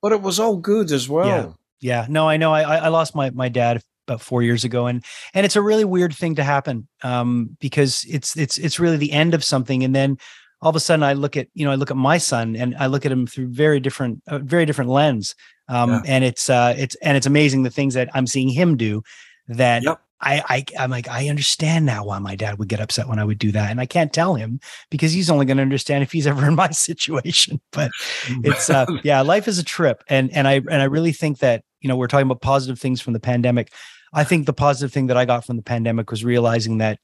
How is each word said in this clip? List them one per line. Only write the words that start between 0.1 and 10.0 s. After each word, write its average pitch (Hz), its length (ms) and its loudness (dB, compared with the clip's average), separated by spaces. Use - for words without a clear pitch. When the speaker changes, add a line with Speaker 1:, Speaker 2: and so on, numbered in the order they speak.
Speaker 1:
it 214 100 0
was 196 180 -4
all 220 180 0
good 196 340 0
as 131 180 -2
well. 156 480 0
Speaker 2:
Yeah, 123 220 -2
yeah. - 60 -6
No, 156 200 2
I 156 80 2
know. 160 160 4
I, 156 80 4
I, 151 160 2
I 165 120 0
lost 160 260 0
my, 139 160 -2
my 127 180 -4
dad 120 320 0
about 120 140 -6
four 123 200 -2
years 117 220 2
ago. 120 240 -2
And, 123 160 -4
and 196 120 4
it's 196 100 2
a 208 60 4
really 214 240 4
weird 180 280 2
thing 165 220 -2
to 147 80 0
happen, 139 440 -2
um, 120 560 -2
because 139 500 0
it's, 151 280 -6
it's, 156 200 -2
it's 156 220 -4
really 170 180 2
the 147 140 -2
end 156 220 2
of 156 100 0
something. 131 400 0
And 131 120 2
then 135 220 2